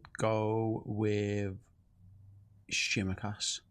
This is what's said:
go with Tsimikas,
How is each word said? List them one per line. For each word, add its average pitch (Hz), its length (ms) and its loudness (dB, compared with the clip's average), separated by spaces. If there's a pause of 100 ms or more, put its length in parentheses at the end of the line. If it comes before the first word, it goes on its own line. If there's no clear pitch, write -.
(180)
go 110 680 2
with 104 680 0 (1200)
Tsimikas, - 880 0 (100)